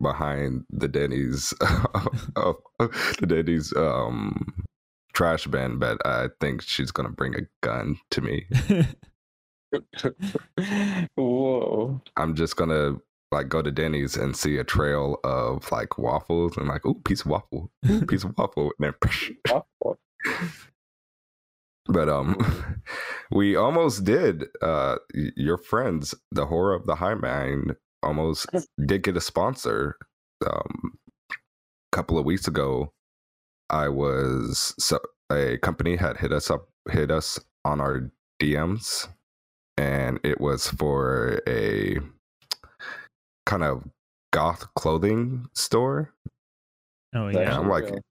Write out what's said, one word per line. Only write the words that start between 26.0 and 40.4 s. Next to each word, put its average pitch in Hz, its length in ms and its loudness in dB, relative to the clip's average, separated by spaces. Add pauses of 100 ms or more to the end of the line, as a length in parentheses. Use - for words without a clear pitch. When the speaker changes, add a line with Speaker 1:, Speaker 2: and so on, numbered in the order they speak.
Speaker 1:
the 71 140 2
Horror 87 280 2
of - 120 -4
the 80 100 2
High 90 180 0
Mind, 69 640 -2 (260)
almost 78 500 0
Speaker 3:
<laughs> 110 340 -2
Speaker 1:
did 95 160 4
get 92 140 0
a 92 40 2
sponsor. 73 760 -2 (500)
Um, - 520 -4 (320)
a - 40 -8 (600)
couple 82 220 0
of 73 60 0
weeks 85 240 0
ago, 69 440 0 (800)
I 76 180 0
was, 67 880 0
so, - 200 2 (340)
a 69 260 2
company 82 380 0
had 82 220 0
hit 73 140 -2
us 76 180 0
up, - 180 -2 (220)
hit 73 200 2
us 78 280 -2 (260)
on 73 160 0
our 65 300 -2 (280)
D 73 180 2
Ms, 90 520 -2 (720)
and 69 440 0
it - 180 0